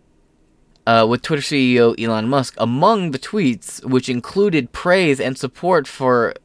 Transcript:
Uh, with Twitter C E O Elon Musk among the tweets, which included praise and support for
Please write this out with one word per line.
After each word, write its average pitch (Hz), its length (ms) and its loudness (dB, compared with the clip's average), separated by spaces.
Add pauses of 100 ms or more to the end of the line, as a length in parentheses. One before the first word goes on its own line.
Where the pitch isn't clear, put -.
(880)
Uh, 113 220 4
with 120 120 -2
Twitter 147 220 -4
C 131 340 2
E 120 40 6
O 117 120 6
Elon 110 360 -4
Musk 131 280 -2
among 170 540 0
the 131 80 -6
tweets, - 680 -4
which 127 240 0
included 147 640 -2
praise 175 480 2
and 123 160 -4
support 160 500 -2
for 123 480 0 (100)